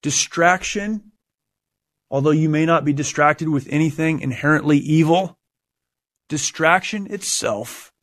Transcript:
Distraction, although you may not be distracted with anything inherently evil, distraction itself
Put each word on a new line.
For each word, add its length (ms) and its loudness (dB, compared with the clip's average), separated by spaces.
Distraction, 1080 -2
although 200 0
you 180 2
may 160 2
not 200 2
be 80 0
distracted 560 0
with 200 -2
anything 520 0
inherently 580 2
evil, 580 2
distraction 840 -2
itself 800 -6